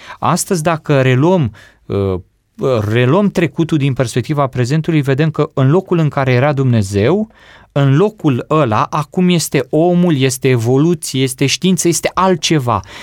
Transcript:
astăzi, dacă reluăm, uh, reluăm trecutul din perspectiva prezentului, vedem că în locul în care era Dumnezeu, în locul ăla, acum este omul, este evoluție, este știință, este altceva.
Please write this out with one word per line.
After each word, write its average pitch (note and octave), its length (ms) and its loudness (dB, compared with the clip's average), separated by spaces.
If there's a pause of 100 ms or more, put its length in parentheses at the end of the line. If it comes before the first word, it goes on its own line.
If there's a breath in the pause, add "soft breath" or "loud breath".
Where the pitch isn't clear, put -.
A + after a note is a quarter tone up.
(180 loud breath)
astăzi, F3 440 -2
dacă D#3 380 0
reluăm, C3 520 2 (340 loud breath)
uh, G2 280 -2 (760)
reluăm B2+ 400 2
trecutul E3 500 -2
din C#3 140 0
perspectiva C3+ 540 -2
prezentului, D3 540 -2
vedem C#3 300 0
că D3+ 240 -2
în C3 160 2
locul F#3 280 0
în D#3 100 0
care C3 240 -2
era C3 200 2
Dumnezeu, B2 800 0 (420 loud breath)
în C#3 240 2
locul D#3+ 540 0
ăla, C3 320 0
acum D#3+ 460 -2
este D#3+ 420 0
omul, F3 460 2
este C3 320 0
evoluție, C3 720 0
este C3+ 240 -2
știință, F3+ 420 0
este - 260 -2
altceva. E3 680 0 (220 loud breath)